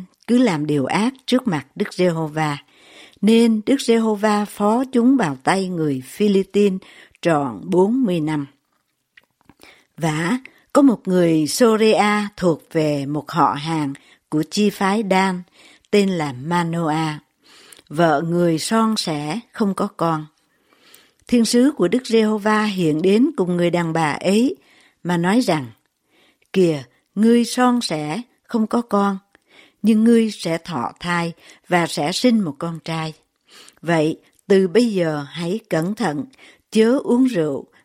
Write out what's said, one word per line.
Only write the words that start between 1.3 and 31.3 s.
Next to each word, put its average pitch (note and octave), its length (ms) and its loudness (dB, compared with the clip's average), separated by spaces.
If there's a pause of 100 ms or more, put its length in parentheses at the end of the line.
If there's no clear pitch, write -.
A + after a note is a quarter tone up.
mặt D3+ 280 -4
Đức G3+ 180 -6
Giê-hô-va, D#3 640 -2 (640)
nên A3+ 440 4
Đức C4+ 160 0
Giê-hô-va G#3+ 640 0
phó G#3+ 460 0
chúng B3+ 260 4
vào D3+ 260 -2
tay F#3 240 0
người D3+ 380 -4
Phi-li-tin G3+ 720 0 (440)
trọn C#3 420 -2
bốn G3 400 2
mươi F3+ 160 0
năm. D3+ 260 -4 (1500)
Vả, E3 400 -2 (360)
có C#4+ 80 6
một C4 260 2
người E3 400 2
Soria G#3 800 2 (100)
thuộc E3 340 0
về D3 340 -2
một D3 260 -6
họ C#3 220 2
hàng D3 400 -4 (360)
của D#3 220 -2
chi G#3 180 0
phái G3+ 400 -2
Dan, F#3 320 0 (500)
tên G3+ 180 4
là D3+ 240 -4
Manoah, D#3+ 880 -2 (640)
vợ D3+ 340 2
người E3+ 380 0
son A3 380 0
sẻ D#3 420 -6 (120)
không G3 220 -2
có G3+ 140 -4
con. D#3+ 380 -4 (1040)
Thiên A#3+ 180 2
sứ B3 320 2
của F3 100 0
Đức B3 200 -2
Giê-hô-va G#3+ 560 0
hiện F3 380 -2
đến G#3+ 360 4
cùng F3 200 -2
người F3 120 2
đàn E3 240 -2
bà D#3+ 180 0
ấy G#3+ 440 0 (480)
mà F3 140 -2
nói F#3+ 240 2
rằng, D#3+ 240 -2 (880)
"Kìa, D#3+ 300 2 (320)
ngươi A#3 300 4
son B3 360 0
sẻ D#3 400 -6 (220)
không A3 240 -2
có A#3 140 -2
con, G3+ 360 -2 (640)
nhưng A3 220 2
ngươi A3+ 280 4
sẽ E3 260 -6
thọ D3+ 420 -8
thai E3+ 340 -4 (340)